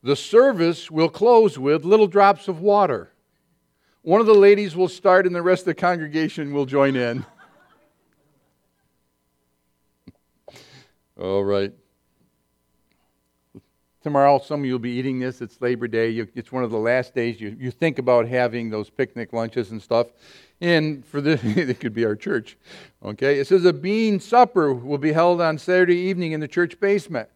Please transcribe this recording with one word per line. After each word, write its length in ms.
"The 120
service 720
will 180
close 500
with 260
little 240
drops 400
of 120
water. 520
One 180
of 60
the 80
ladies 400
will 140
start 380
and 80
the 80
rest 200
of 40
the 80
congregation 760
will 140
join 300
in." 320
<laughs> 60
All 240
right. 280
Tomorrow, 380
some 200
of 60
you 60
will 80
be 100
eating 300
this. 200
It's 200
Labor 260
Day. 220
You, 260
it's 160
one 140
of 80
the 60
last 360
days 260
you, 160
you 140
think 300
about 260
having 440
those 200
picnic 420
lunches 380
and 100
stuff. 280
And 460
for 140
this, 240
<laughs> 0
it 340
could 160
be 100
our 120
church. 420
Okay? 340
It 80
says, 180
"A 80
bean 460
supper 560
will 240
be 140
held 280
on 180
Saturday 360
evening 380
in 80
the 80
church 320
basement." 560